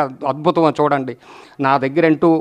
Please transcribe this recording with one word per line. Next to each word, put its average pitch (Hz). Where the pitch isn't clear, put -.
అద్భుతమో 151
చూడండి. 139
నా 139
దగ్గరంటూ 151